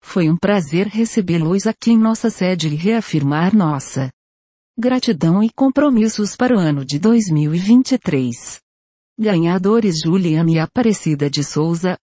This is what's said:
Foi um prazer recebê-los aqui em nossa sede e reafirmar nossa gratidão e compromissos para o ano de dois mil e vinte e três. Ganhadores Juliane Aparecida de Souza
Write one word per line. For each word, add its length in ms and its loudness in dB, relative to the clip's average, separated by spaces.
Foi 300 -2
um 60 2
prazer 500 0
recebê-los 800 -2
aqui 240 -2
em 80 4
nossa 320 0
sede 380 -2
e 60 -2
reafirmar 800 0
nossa 540 0
gratidão 640 0
e 80 0
compromissos 880 0
para 200 2
o 20 4
ano 280 0
de 120 -4
dois 320 2
mil 240 0
e 40 0
vinte 340 2
e 60 0
três. 600 -4
Ganhadores 840 0
Juliane 560 2
Aparecida 680 0
de 140 -4
Souza 640 -2